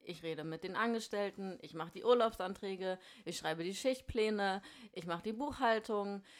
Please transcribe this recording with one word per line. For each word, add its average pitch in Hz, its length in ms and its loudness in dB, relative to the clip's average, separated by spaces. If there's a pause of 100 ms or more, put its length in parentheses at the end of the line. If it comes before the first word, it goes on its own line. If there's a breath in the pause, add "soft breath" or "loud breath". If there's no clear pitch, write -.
ich 170 180 -10
rede 160 220 -4
mit 160 200 -6
den 190 120 -6
Angestellten, 202 880 -2
ich 151 100 -14
mache 165 180 -6
die - 120 -10
Urlaubsanträge, 196 960 2 (260 loud breath)
ich 165 120 -4
schreibe 165 260 -2
die 190 100 -2
Schichtpläne, 214 880 2 (320 loud breath)
ich 170 140 -8
mache 175 160 -2
die 214 100 -2
Buchhaltung, 220 880 0 (180 loud breath)